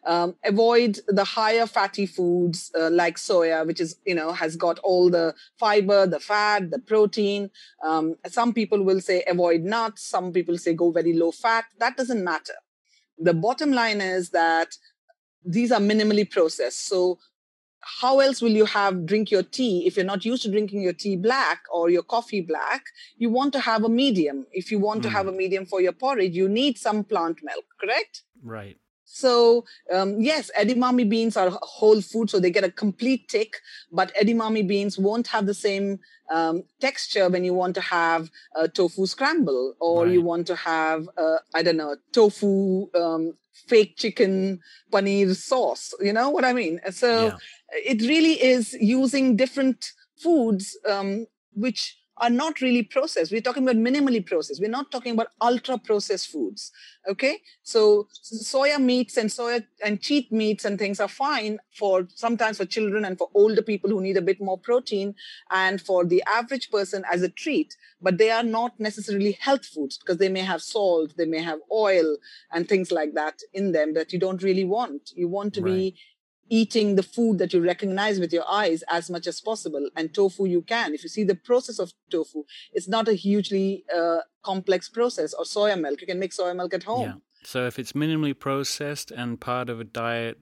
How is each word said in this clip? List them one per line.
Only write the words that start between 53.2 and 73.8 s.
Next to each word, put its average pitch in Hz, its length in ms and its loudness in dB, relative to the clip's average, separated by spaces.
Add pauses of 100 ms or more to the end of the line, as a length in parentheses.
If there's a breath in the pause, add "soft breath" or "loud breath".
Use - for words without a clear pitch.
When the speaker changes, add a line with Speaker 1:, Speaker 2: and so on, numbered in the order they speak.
Speaker 1:
We're 226 80 -2
talking 247 240 -2
about 254 100 2
minimally 247 500 2
processed. 156 360 -4
We're 208 100 -2
not 269 220 -8
talking 247 220 -6
about 226 260 -2
ultra 247 380 0
processed 208 500 -2
foods. 104 420 -8 (380 loud breath)
Okay, 285 300 -2 (260 soft breath)
so 208 420 4 (160)
s-, 220 220 -12 (100)
soya 285 260 2
meats 247 360 0
and 220 120 0
soya 233 380 -6 (180)
and 208 160 -4
cheat 285 300 -2
meats 214 340 -2
and 202 140 -4
things 202 220 -4
are 202 80 0
fine 220 500 -4 (180)
for 185 380 0
sometimes 220 440 -2
for 190 80 -4
children 214 380 -2
and 185 140 -6
for 180 160 -4
older 214 280 6
people 202 280 -2
who 208 100 0
need 190 160 -2
a 185 60 0
bit 190 180 0
more 190 160 -4
protein, 202 600 -2 (340 loud breath)
and 190 320 0
for 180 220 0
the 175 240 2
average 240 420 -2
person 196 400 -4
as 180 120 0
a 180 60 0
treat. 190 480 -4 (240 soft breath)
But 185 180 0
they 220 120 4
are 226 140 0
not 233 340 -4
necessarily 208 540 -2
health 277 340 -2
foods - 320 -8
because 175 200 -2
they 190 100 2
may 190 140 -4
have 185 200 -4
salt, 175 540 0
they 170 100 0
may 160 160 -2
have 165 160 -6 (140)
oil 185 440 2 (360 loud breath)
and 170 160 -4
things 185 240 0
like 156 220 -2
that 156 260 -4 (120)
in 196 200 -2
them 156 220 0